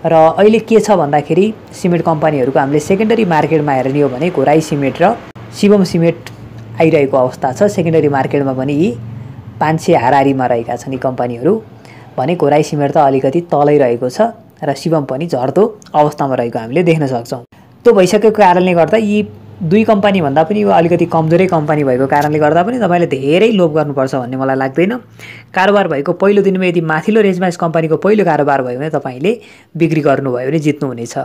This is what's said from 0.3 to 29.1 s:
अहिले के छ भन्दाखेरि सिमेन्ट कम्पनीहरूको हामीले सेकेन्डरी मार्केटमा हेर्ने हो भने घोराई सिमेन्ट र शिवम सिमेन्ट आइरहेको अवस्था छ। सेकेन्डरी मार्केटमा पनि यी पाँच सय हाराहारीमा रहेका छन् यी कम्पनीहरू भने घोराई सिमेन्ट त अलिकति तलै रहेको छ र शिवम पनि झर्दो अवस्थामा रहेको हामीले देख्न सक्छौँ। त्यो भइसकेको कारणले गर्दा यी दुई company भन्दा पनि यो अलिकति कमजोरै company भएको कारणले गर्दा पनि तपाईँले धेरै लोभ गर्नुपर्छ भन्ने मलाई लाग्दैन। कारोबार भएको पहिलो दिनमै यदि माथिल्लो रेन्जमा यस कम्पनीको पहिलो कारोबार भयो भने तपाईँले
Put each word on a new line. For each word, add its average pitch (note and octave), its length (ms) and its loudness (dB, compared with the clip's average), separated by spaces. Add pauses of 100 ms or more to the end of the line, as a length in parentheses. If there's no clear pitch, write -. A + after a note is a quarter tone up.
अहिले G#3+ 320 4
के A3 160 4
छ G#3 160 2
भन्दाखेरि D3+ 480 0 (260)
सिमेन्ट F3 340 -2
कम्पनीहरूको D3+ 540 0
हामीले C#3+ 220 0
सेकेन्डरी A3 460 0
मार्केटमा D3 460 0
हेर्ने C3+ 280 0
हो C#3 80 2
भने C3+ 220 -4
घोराई D3 320 2
सिमेन्ट C#3+ 380 -4
र G3+ 120 2 (400)
शिवम G3+ 320 4
सिमेन्ट E3+ 440 -2 (520)
आइरहेको D3 360 2
अवस्था B2+ 360 -2
छ। G3+ 160 2
सेकेन्डरी D#3+ 400 0
मार्केटमा C3+ 440 -2
पनि C3+ 200 -4
यी E3+ 160 0 (720)
पाँच D#3+ 200 0
सय E3+ 200 2
हाराहारीमा C3+ 460 2
रहेका A#2+ 280 -2
छन् C3+ 180 -10
यी B2+ 60 -8
कम्पनीहरू B2 640 -2 (560)
भने D3+ 180 -2
घोराई D3+ 300 2
सिमेन्ट C#3+ 280 -2
त D3+ 120 4
अलिकति C3+ 360 0 (120)
तलै D3 240 2
रहेको B2+ 320 0
छ A3 240 -2 (280)
र C#3 140 -4
शिवम D#3 300 -2
पनि C3+ 200 -6
झर्दो C3+ 380 0 (260)
अवस्थामा D3 480 0
रहेको A#2+ 220 -4
हामीले A#2+ 260 -4
देख्न D#3+ 220 0
सक्छौँ। B2 340 -6 (440)
त्यो A#3 80 6
भइसकेको G3+ 380 4
कारणले F#3 420 4
गर्दा E3+ 240 2
यी G#3 240 0 (420)
दुई G3 200 2
company G3+ 380 2
भन्दा D3 220 0
पनि G#3 180 -2
यो G3+ 80 0
अलिकति E3+ 380 2
कमजोरै E3 400 2
company D3+ 360 0
भएको C3 240 0
कारणले D3+ 320 0
गर्दा D#3 240 2
पनि B3 140 -2
तपाईँले F3 320 0
धेरै C#3+ 420 0
लोभ F3 220 0
गर्नुपर्छ C#3 420 -2
भन्ने B2+ 220 -6
मलाई C3+ 180 -2
लाग्दैन। C3+ 380 -2 (560)
कारोबार G3 380 2
भएको D3 260 -2
पहिलो G3+ 280 2
दिनमै F#3 280 0
यदि E3+ 140 0
माथिल्लो E3 380 0
रेन्जमा F#3 260 0
यस E3+ 100 -4
कम्पनीको D#3+ 400 -2
पहिलो G3+ 280 0
कारोबार C#3+ 360 2
भयो B2 180 -6
भने D#3 120 -6
तपाईँले D#3 400 -4 (420)